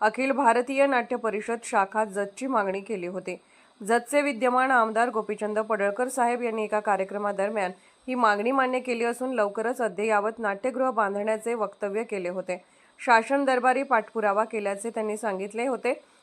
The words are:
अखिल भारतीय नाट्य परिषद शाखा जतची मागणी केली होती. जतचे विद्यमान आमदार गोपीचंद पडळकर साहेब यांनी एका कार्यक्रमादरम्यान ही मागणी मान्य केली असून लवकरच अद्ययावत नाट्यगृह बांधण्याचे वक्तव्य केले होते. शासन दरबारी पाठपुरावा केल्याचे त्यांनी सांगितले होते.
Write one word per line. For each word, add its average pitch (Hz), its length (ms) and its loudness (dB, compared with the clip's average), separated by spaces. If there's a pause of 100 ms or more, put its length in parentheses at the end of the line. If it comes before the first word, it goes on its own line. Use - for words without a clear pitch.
अखिल 233 300 2
भारतीय 254 540 4
नाट्य 247 300 2
परिषद 226 480 -4
शाखा 214 420 0
जतची 202 420 -4
मागणी 196 340 0
केली 190 260 -6
होती. 180 280 -8 (480)
जतचे 240 380 2
विद्यमान 254 500 2
आमदार 226 380 4
गोपीचंद 214 500 -2
पडळकर 214 480 0
साहेब 240 340 0
यांनी 220 220 -2
एका 214 160 -2
कार्यक्रमादरम्यान 202 920 -2 (360)
ही 254 80 -4
मागणी 220 360 2
मान्य 254 280 2
केली 240 240 -2
असून 247 300 -2
लवकरच 220 480 0
अद्ययावत 214 580 0
नाट्यगृह 233 520 -2
बांधण्याचे 214 640 -2
वक्तव्य 208 500 -4
केले 196 260 -6
होते. 185 340 -6 (420)
शासन 262 400 4
दरबारी 254 380 2
पाठपुरावा 214 600 2
केल्याचे 208 460 -4
त्यांनी 214 280 -4
सांगितले 208 500 -4
होते. 247 360 -2 (200)